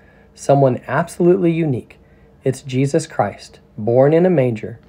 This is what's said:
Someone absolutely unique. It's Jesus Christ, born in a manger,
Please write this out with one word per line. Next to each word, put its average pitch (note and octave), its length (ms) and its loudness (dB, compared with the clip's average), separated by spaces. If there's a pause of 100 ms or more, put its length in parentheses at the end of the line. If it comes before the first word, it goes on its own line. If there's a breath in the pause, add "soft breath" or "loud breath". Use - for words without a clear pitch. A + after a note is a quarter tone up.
(340 soft breath)
Someone C#3 540 2
absolutely E3+ 640 0
unique. D#3 460 -6 (440 soft breath)
It's C3 200 -4
Jesus C#3 440 -2
Christ, - 540 -8 (180)
born B2 340 2
in E3+ 140 4
a F#3 40 2
manger, A#2+ 580 -2